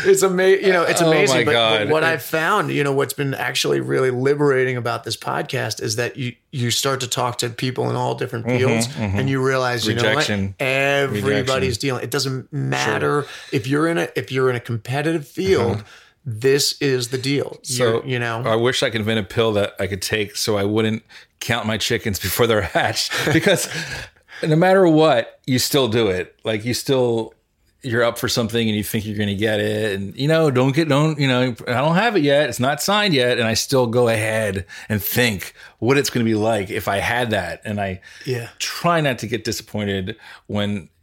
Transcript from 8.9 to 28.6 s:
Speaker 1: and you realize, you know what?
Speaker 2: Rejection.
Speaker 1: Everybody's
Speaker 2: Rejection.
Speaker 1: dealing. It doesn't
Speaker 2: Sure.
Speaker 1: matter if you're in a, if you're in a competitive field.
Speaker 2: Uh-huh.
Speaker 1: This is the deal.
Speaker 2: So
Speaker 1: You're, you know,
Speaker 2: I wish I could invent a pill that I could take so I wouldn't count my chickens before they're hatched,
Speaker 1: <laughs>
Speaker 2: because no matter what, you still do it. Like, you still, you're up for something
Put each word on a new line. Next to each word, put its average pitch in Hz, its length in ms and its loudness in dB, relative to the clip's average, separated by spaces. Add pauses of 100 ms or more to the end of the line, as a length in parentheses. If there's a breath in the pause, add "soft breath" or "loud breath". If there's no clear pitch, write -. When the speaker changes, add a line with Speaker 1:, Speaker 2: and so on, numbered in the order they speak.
Speaker 1:
and 135 120 0
you 135 140 0
realize, 123 440 0
you 107 60 2
know 117 80 0
what? 110 80 4 (180)
Speaker 2:
Rejection. 98 320 -2
Speaker 1:
Everybody's 135 640 0 (240)
Speaker 2:
Rejection. 131 320 0
Speaker 1:
dealing. 127 240 -4
It 120 60 -6
doesn't 131 400 -4
Speaker 2:
Sure. 147 100 -6
Speaker 1:
matter 143 680 -2 (260 loud breath)
if 117 140 -2
you're 147 220 0
in 170 100 0
a, 165 180 -2
if - 140 -6
you're 131 200 2
in 120 60 0
a 117 40 -6
competitive 143 680 -4
field. 143 520 0
Speaker 2:
Uh-huh. 107 60 -14 (400 loud breath)
Speaker 1:
This 135 560 0
is 127 280 0
the 131 100 -4
deal. 131 460 -4
Speaker 2:
So 127 200 -2 (140)
Speaker 1:
You're, - 80 -8
you 127 140 -2
know, 117 260 -4
Speaker 2:
I 113 80 2
wish 123 300 2
I 123 60 2
could 110 100 -2
invent 110 180 0
a 104 60 -2
pill 113 300 0
that 101 260 0
I 95 80 -2
could 95 120 -6
take 107 360 -2
so 110 200 0
I 98 60 0
wouldn't 110 400 0 (380 loud breath)
count 117 260 -2
my 110 120 -2
chickens 110 420 -2
before 98 260 0
they're 110 160 2
hatched, 110 480 -2 (140)
Speaker 1:
<laughs> 156 80 0
Speaker 2:
because 165 360 2 (720 loud breath)
no 156 140 2
matter 185 320 6
what, 156 640 4
you 127 100 2
still 131 300 2
do 113 180 2
it. 90 380 -2
Like, 110 200 -4
you 123 100 -2
still, 120 600 0 (480)
you're 117 220 0
up 117 140 0
for 120 100 -2
something 113 400 0